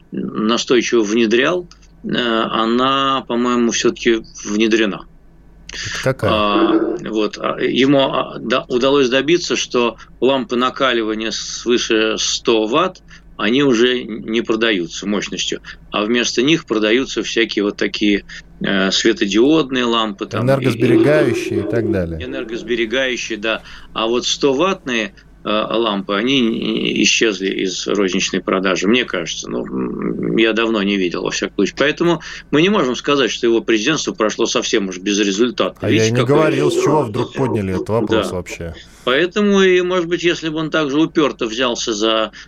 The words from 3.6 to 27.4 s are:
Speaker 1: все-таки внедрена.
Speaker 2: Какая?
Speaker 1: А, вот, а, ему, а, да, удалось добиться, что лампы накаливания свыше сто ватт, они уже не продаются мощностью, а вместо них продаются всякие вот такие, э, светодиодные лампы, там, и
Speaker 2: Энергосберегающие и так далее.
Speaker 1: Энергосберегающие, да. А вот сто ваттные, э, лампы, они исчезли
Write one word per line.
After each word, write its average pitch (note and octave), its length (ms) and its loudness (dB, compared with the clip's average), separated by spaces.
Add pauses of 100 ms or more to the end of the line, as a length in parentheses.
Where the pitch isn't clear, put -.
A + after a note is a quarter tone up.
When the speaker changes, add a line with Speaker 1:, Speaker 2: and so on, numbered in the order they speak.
Speaker 1:
все-таки A2+ 500 2 (240)
внедрена. G#2+ 600 0 (1000)
Speaker 2:
Какая? C3 260 0
Speaker 1:
А, G#2 640 2 (120)
вот, G#2+ 320 -2
а, - 180 -4
ему, C3+ 420 4 (120)
а, - 260 -4
да, C3 300 -2
удалось C3+ 400 4
добиться, C3+ 480 0
что A#2+ 400 0 (240)
лампы B2+ 360 2
накаливания A#2 720 0
свыше A2 880 0
сто A2 480 0
ватт, E3 360 0 (360)
они A#2+ 240 2
уже B2 420 2
не A2+ 380 -4
продаются G#2+ 640 -2
мощностью, F#2 560 -4 (280)
а G2+ 140 -2
вместо A#2+ 380 0
них D#3+ 240 2
продаются A2 560 0
всякие G#2+ 420 0
вот G2+ 140 -2
такие, G#2 460 0 (360)
э, F#2+ 300 0
светодиодные B2 960 2
лампы, A2 420 -2
там, A2+ 160 -4
и - 20 -2
Speaker 2:
Энергосберегающие B2+ 1160 2
и G2+ 80 -4
так A2+ 220 -2
далее. E2 320 -2
Speaker 1:
Энергосберегающие, A#2 1160 -4
да. G#2+ 240 -4 (320)
А A2 120 -2
вот A#2+ 200 0
сто - 260 0
ваттные, C3 640 -2 (300)
э, - 40 -6
лампы, G#2 680 -2
они A#2 880 0
исчезли G2 460 0